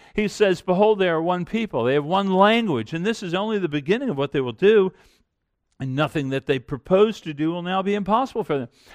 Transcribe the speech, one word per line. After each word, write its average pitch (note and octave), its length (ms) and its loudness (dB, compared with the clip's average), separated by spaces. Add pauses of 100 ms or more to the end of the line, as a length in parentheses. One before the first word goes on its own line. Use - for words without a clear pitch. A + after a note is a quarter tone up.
(140)
He G#3 140 0
says, F#3+ 320 0
"Behold, G#3 380 2
they F#3 100 2
are E3 140 0
one F3 220 -2
people. G3+ 400 -4
They B2+ 100 2
have D3 100 0
one F#3+ 280 0
language, F#3+ 600 2
and E3 120 -6
this A3 180 -4
is E3+ 120 -6
only G#3 240 -2
the F3+ 100 -2
beginning E3+ 420 -2
of D3 80 -6
what C#3 140 -2
they C#3+ 80 0
will B2 120 -4
do. F#3+ 400 4 (880)
And C3 160 -6
nothing D3 320 -2
that C3+ 180 -4
they C3+ 140 0
propose F#3+ 600 0
to D#3 120 -10
do D#3 160 -2
will F3 120 -6
now F#3+ 200 -2
be G3 120 0
impossible G#3+ 500 -2
for D3 140 -2
them." B2 100 -6 (260)